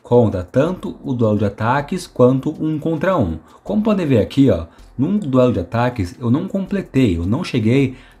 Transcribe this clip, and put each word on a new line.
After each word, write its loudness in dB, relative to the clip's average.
Conta 2
tanto -2
o -6
duelo 2
de 0
ataques -4
quanto 2
um -2
contra -2
um. -2
Como -2
podem 0
ver 2
aqui, 2
ó, -2
num 0
duelo 2
de -2
ataques -4
eu -2
não 0
completei, -2
eu -4
não -2
cheguei 0